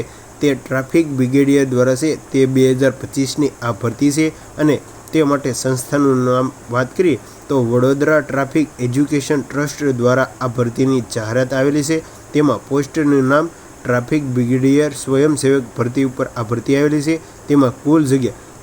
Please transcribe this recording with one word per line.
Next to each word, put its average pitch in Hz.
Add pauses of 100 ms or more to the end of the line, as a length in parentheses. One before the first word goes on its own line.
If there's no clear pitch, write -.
(420)
તે 143
ટ્રાફિક 135
બ્રિગેડિયર 139
દ્વારા 127
છે, 151 (220)
તે 135
બે 131
હજાર 131
પચીસની 135 (100)
આ 120
ભરતી 117
છે 156 (300)
અને 147 (360)
તે 156
માટે 139
સંસ્થાનું 131
નામ 127 (200)
વાત 127
કરીએ 170 (280)
તો 147
વડોદરા 139
ટ્રાફિક 135 (120)
એજ્યુકેશન 143
ટ્રસ્ટ 143
દ્વારા 127 (100)
આ 127
ભરતીની 123 (120)
જાહેરાત 123
આવેલી 143
છે. 160 (300)
તેમાં 143 (100)
પોસ્ટનું 143
નામ 147 (340)
ટ્રાફિક 123
બ્રિગેડિયર 131
સ્વયંસેવક 135 (140)
ભરતી 123
ઉપર 131 (100)
આ 117
ભરતી 117
આવેલી 147
છે. 160 (320)
તેમાં 139 (100)
કુલ 156
જગ્યા 127 (180)